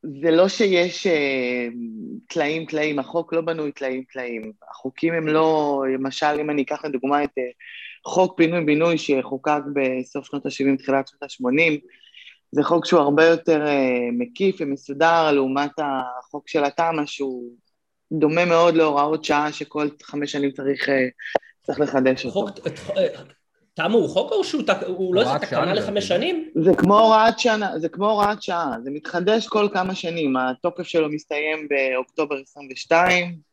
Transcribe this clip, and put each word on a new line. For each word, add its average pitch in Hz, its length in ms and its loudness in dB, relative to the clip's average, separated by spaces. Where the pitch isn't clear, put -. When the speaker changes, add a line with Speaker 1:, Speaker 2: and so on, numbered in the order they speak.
Speaker 1:
זה 156 280 0
לא 175 160 6
שיש, 185 600 0
אה, 131 600 0
טלאים 156 380 -2
טלאים, 151 340 -2
החוק 165 340 -6
לא 165 80 0
בנוי 160 300 -4
טלאים 131 320 -6
טלאים. 117 380 -8
החוקים - 420 -4
הם 160 140 -2
לא, 151 560 2
למשל, 135 460 -2
אם 151 100 -4
אני 147 120 0
אקח 147 240 -4
לדוגמה 143 380 0
את, 143 140 -2
אה, 127 60 -4
חוק 180 320 0
פינוי-בינוי 165 600 2
שחוקק 135 600 0
בסוף 131 520 -2
שנות 143 200 -8
השבעים, 139 320 0
תחילת 135 300 0
שנות - 160 -16
השמונים, 143 540 0
זה 147 120 0
חוק 165 220 2
שהוא 175 140 4
הרבה 147 260 4
יותר, 165 420 4
אה, 127 460 0
מקיף 151 460 -2
ומסודר, 156 720 2
לעומת 139 480 0
החוק 131 680 -6
של 147 140 0
התמ"א, 160 420 -2
שהוא 127 460 -8
דומה 156 340 2
מאוד 170 300 6
להוראות 156 480 2
שעה 147 300 0
שכל 151 340 -6
חמש 147 280 -6
שנים 143 200 -2
צריך, 135 380 -2
אה, 131 180 2
צריך 143 180 -6
לחדש 131 460 2
אותו. 127 80 -6
Speaker 2:
חוק, 202 160 -2
אה, 180 100 2
תמ"א 175 200 -2
הוא 214 160 4
חוק 220 220 -2
או 415 120 0
שהוא 285 200 -4
תק-, 185 240 0
הוא 180 280 -2
לא 196 60 4
איזה 262 100 2
Speaker 3:
הוראת - 100 -2
שעה 208 80 -8
Speaker 2:
תקנה 175 220 0
Speaker 3:
לדעתי. 202 80 0
Speaker 2:
לחמש 202 280 -4
שנים? 320 480 -2
Speaker 1:
זה 170 220 4
כמו 202 220 6
הוראת 220 400 6
שנה, 214 400 0
זה 160 100 -4
כמו 196 200 -2
הוראת 208 340 0
שעה, 170 280 -4
זה 135 80 -10
מתחדש 180 560 -2
כל 208 260 0
כמה 190 220 -2
שנים, 165 420 -2
התוקף 131 460 -4
שלו 156 260 0
מסתיים 151 600 -6
באוקטובר 135 720 -2
עשרים 143 280 -20
ושתיים 175 640 0